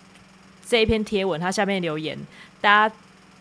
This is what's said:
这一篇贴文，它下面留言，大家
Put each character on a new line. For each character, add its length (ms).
这 160
一 40
篇 160
贴 220
文， 160
它 100
下 140
面 180
留 160
言， 180
大 280
家 60